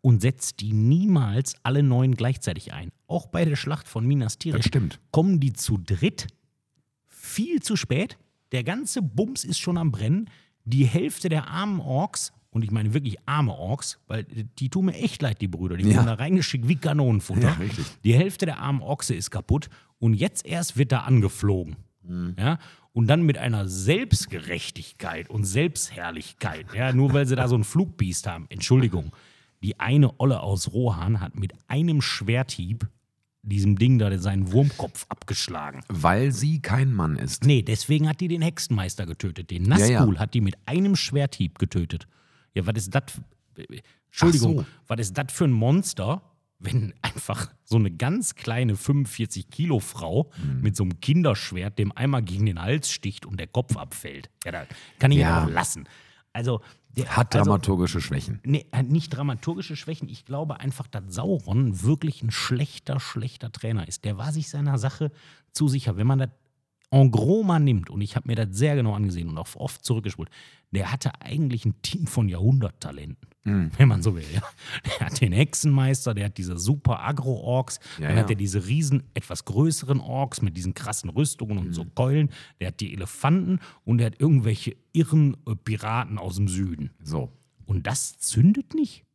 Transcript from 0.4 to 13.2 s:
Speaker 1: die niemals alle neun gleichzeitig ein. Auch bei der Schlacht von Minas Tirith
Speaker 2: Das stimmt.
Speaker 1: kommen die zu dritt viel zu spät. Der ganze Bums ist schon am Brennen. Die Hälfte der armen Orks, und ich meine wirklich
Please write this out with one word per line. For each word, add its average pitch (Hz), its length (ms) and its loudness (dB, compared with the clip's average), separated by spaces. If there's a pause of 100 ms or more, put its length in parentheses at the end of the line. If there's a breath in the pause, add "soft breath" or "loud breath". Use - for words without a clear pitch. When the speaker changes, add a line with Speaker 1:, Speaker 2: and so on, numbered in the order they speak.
Speaker 1:
die 104 120 -4
niemals 135 920 2
alle 143 180 2
neun 127 320 4
gleichzeitig 113 580 -4
ein. 90 180 -12 (180)
Auch - 180 -4
bei 170 180 0
der 147 120 2
Schlacht 147 320 -6
von 113 180 -2
Minas 131 320 0
Tirith 151 220 -2
Speaker 2:
Das 117 80 2
stimmt. 110 320 0 (100)
Speaker 1:
kommen 175 300 4
die 135 120 2
zu - 240 -2
dritt 92 520 -2 (800)
viel - 520 -4
zu - 160 -2
spät. - 400 -2 (360)
Der 127 120 -2
ganze 226 380 -4
Bums 185 420 -2
ist 180 140 -4
schon 175 180 -2
am 165 140 0
Brennen. 123 400 -2 (340 loud breath)
Die 131 220 2
Hälfte - 420 0
der 156 200 -2
armen 190 320 -2
Orks, - 520 -4 (200)
und 113 120 0
ich 104 60 -4
meine 110 240 0
wirklich 135 220 -2 (120)